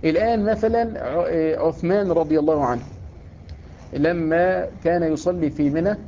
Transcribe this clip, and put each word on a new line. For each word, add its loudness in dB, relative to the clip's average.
الآن 2
مثلا 0
ع-، 0
عثمان 0
رضي 2
الله 2
عنه -2
لما 2
كان 2
يصلي 0
في 0
منى 0